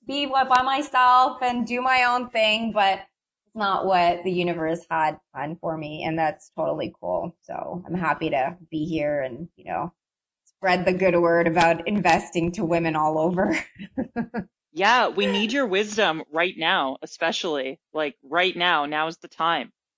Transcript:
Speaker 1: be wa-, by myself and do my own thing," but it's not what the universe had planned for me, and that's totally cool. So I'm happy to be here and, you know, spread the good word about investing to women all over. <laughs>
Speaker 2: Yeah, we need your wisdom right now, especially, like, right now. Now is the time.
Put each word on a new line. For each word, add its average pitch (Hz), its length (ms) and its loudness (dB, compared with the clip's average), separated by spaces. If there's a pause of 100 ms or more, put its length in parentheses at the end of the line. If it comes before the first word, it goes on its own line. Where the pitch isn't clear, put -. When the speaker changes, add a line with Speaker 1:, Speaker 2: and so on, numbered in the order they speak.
Speaker 1:
be 285 180 -4
wa-, 262 200 2
by 254 180 4
myself 254 800 4
and 247 240 0
do 247 140 -4
my 254 240 2
own 247 260 0
thing," 220 400 0
but 196 280 2 (460)
it's - 100 -20
not 196 300 0
what 175 380 2
the 185 80 -2
universe 170 580 -2
had 156 300 0 (140)
planned 151 260 -8
for 160 180 -4
me, 151 260 -10
and 160 140 -2
that's 156 400 -4
totally 151 420 -4
cool. 90 420 -4
So - 440 -10
I'm 170 100 -8
happy 160 340 -2
to 139 280 -2 (120)
be 156 160 -4
here 147 360 -2
and, 131 340 -8
you - 100 -20
know, 120 280 -6 (520)
spread 185 400 0
the 185 80 2
good 180 240 2
word 170 300 4
about 165 400 2
investing 175 640 2
to 208 100 -6
women 170 320 0
all 156 240 0
over. 185 380 0 (400)
<laughs> 233 520 -8 (240)
Speaker 2:
Yeah, 208 340 4
we 190 180 0
need 202 280 0
your 277 120 0
wisdom 196 640 0
right 170 240 0
now, 156 460 0
especially, 151 800 -4 (140)
like, 151 300 -4
right 170 320 0
now. 170 300 2
Now 151 220 -2
is 165 100 -10
the - 100 -20
time. 160 440 -2 (260)